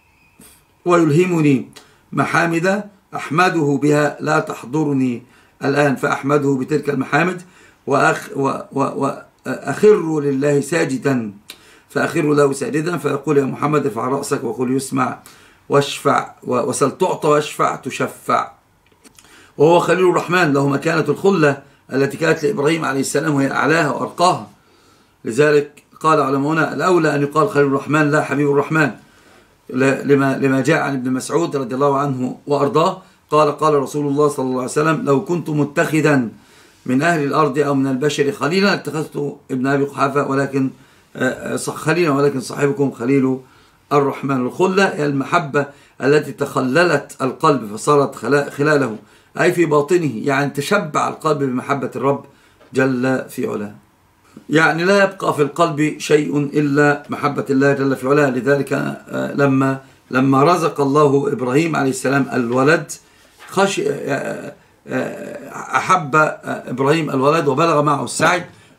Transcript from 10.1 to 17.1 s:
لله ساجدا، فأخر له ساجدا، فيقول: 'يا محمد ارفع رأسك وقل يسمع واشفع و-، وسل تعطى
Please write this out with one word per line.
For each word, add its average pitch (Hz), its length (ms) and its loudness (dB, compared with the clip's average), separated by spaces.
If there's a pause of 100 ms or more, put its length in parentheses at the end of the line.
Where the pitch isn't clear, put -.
لله 143 420 0
ساجدا، 135 720 -2 (580)
فأخر 139 440 0
له 143 200 4
ساجدا، 151 440 -4
فيقول: 143 400 -2
'يا 139 60 4
محمد 143 420 -2
ارفع 117 220 -4
رأسك 139 360 -4
وقل 120 280 -4
يسمع 131 480 -2 (500)
واشفع - 600 0 (120)
و-، 123 160 -2
وسل 127 320 0
تعطى 170 360 -2